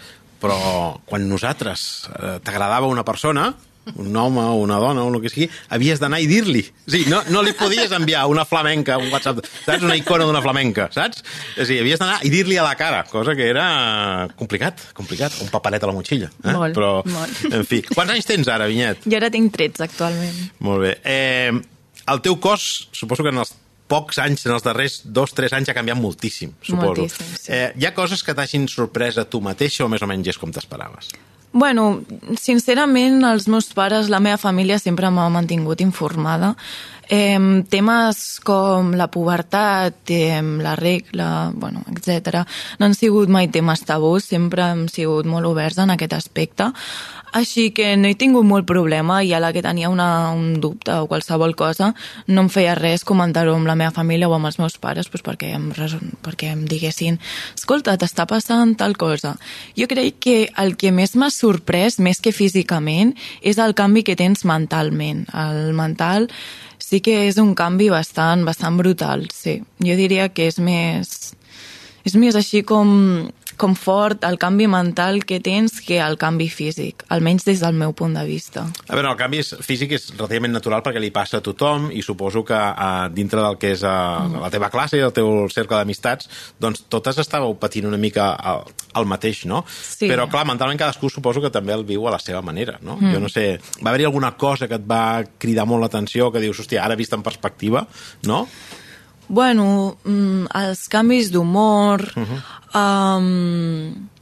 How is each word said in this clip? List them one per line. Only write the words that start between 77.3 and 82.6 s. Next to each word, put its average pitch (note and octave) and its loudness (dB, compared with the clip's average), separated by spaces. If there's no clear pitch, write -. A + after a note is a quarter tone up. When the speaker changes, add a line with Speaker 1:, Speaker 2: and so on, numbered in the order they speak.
Speaker 2:
des G3 2
del E3 0
meu D#3 0
punt E3 -2
de D#3 -4
vista. D#3 -8
Speaker 1:
A - -6
veure, C#3 0
el A2+ -4
canvi C3 -2
és, - -8
físic C#3 -2
és - -16
relativament A2+ -2
natural A2 -2
perquè A#2 -4
li G#2 -2
passa G2+ -2
a - -10
tothom D3 -2
i G#2 -6
suposo G2 -4
que, A#2 0
eh, F#2+ -2